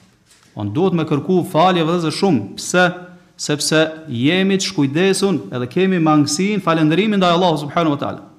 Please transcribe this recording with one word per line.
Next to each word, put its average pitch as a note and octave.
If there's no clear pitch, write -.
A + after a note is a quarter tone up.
On G#2
duhet F3
me D#3
kërku D#3
falje, F3
vëllezër, D#3+
shumë. E3
Pse? -
Sepse D3+
jemi F3
të F#3+
shkujdesun F#3
edhe B2
kemi F#3
mangësinë D#3
falënderimin E3
ndaj F3
Allahu E3+
subhanahu D3+
wa C#3
taala. G#2